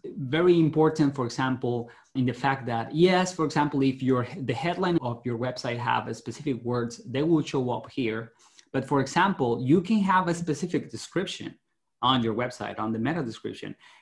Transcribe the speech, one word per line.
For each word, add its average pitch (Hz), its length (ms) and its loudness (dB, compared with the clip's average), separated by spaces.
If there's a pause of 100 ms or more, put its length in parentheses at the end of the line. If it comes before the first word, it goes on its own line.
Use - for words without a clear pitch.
very 165 540 2
important, 156 560 4
for 127 100 -2
example, 123 640 -2 (260)
in 131 100 2
the 120 80 0
fact 131 340 -2
that, 113 280 -4
yes, 180 380 4
for 160 120 -2
example, 143 380 2
if 131 180 0
your, 127 260 2 (100)
the 131 160 -4
headline 175 480 0
of 120 240 -6
your 123 120 -2
website 123 400 -6
have 117 300 -2
a 117 60 -6
specific 117 500 -6
words, 120 420 -4
they 131 180 -2
will 160 200 2
show 127 280 -2
up - 200 -8
here. 117 420 -4 (380)
But 135 140 -2
for 143 160 2
example, 135 600 2
you 143 200 6
can 214 180 2
have 185 280 4
a 170 60 2
specific 170 560 -2
description - 640 -6 (460)
on 127 220 4
your 113 120 0
website, 107 440 -6
on 110 140 -4
the 110 60 -4
meta 147 240 -2
description, 107 520 -10 (260)